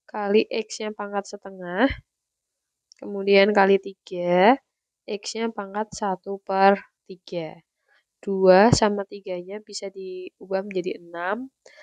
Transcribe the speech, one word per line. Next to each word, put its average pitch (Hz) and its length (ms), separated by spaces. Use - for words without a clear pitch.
kali 208 400
X-nya 214 480
pangkat 202 320
setengah, 190 640
kemudian 196 480
kali 196 320
tiga, 185 720
X-nya 220 460
pangkat 214 420
satu 196 480
per 196 380
tiga. 170 480
Dua 190 520
sama 208 320
tiganya 190 560
bisa 202 280
diubah 190 760
menjadi 185 320
enam, 175 520